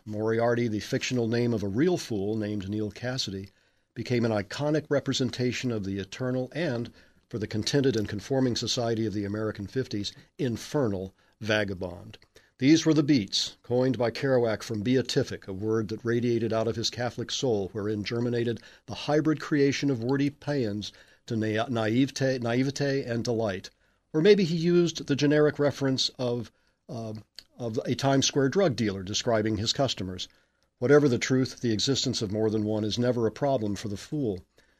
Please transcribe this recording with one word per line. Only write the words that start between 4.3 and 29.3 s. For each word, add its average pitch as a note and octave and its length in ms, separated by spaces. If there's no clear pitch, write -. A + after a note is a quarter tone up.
iconic D3 580
representation B2+ 840
of G#2+ 140
the G2 140
eternal B2+ 560
and, A#2+ 360
for A#2+ 80
the G#2 100
contented C3+ 480
and G#2 140
conforming B2 460
society A#2 500
of G2+ 80
the G#2 100
American G#2 440
fifties, G#2+ 460
infernal A2 760
vagabond. G2+ 800
These D#3 280
were D#3+ 100
the D3+ 80
beats, C3 580
coined B2+ 360
by A#2 140
Kerouac A#2+ 520
from G#2+ 180
beatific, A#2+ 680
a G2 60
word A2 360
that G#2+ 140
radiated A#2 480
out A2 160
of A2 80
his A2+ 140
Catholic A#2+ 420
soul, G#2 400
wherein G#2 320
germinated A#2 560
the G#2 80
hybrid D3+ 440
creation C#3+ 520
of A#2 120
wordy C3+ 280
paeans A2 600
to A#2+ 80
na-, A2 340
naivete-, C3 680
naivete C3+ 640
and A#2 200
delight. A2 460
Or D#3 60
maybe G3 240
he E3+ 140
used E3+ 500
the C#3+ 80
generic D3 420
reference C3+ 640
of, A#2+ 320
uh, A2+ 240
of A#2 280
a B2+ 100
Times C3+ 320
Square C3+ 220
drug E3+ 260
dealer G2 280
describing A2 520